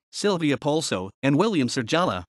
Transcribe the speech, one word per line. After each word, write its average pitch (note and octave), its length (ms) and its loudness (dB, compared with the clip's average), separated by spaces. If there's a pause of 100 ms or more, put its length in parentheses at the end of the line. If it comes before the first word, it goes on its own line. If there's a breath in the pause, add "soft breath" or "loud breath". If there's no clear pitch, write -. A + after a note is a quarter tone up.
(120)
Sylvia E3 460 0
Polso, B2 540 -2 (100)
and C#3 160 4
William F3+ 300 2
Sergala. B2 600 -2